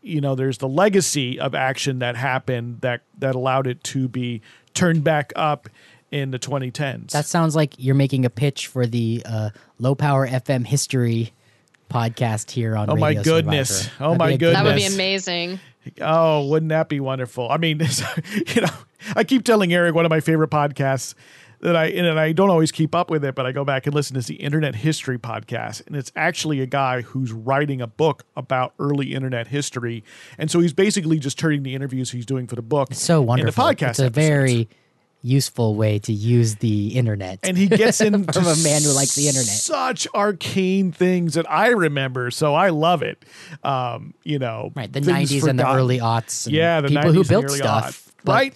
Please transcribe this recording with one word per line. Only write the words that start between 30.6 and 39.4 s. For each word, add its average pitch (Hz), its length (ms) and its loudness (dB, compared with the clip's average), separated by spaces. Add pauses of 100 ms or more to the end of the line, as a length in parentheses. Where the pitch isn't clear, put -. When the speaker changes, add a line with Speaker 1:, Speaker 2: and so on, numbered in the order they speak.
Speaker 1:
he's 165 140 4
basically 180 440 2
just 135 200 -6
turning 147 240 -2
the 131 120 -8
interviews 131 360 -6
he's 120 160 -10
doing 131 200 -4
for 117 100 -10
the 117 60 -10
book 131 280 0
Speaker 2:
It's 127 100 -10
so 165 200 4
Speaker 1:
into 123 80 2
Speaker 2:
wonderful. 123 360 2
Speaker 1:
podcast 320 80 4
Speaker 2:
It's 127 280 -2
a 135 60 4
Speaker 1:
episodes. 117 80 0
Speaker 2:
very 135 540 2 (540)
useful 123 520 0
way 107 260 2
to 110 120 -4
use 110 440 2
the 104 320 0
Internet 101 560 -2
Speaker 1:
And 185 120 0
he 196 100 4
gets 214 320 4
Speaker 2:
<laughs> 220 40 2
from 214 120 2
Speaker 1:
into 185 260 0
Speaker 2:
a 170 220 2
man 151 200 2
who 147 100 2
likes 139 220 0
the 143 120 0
Internet. 131 220 0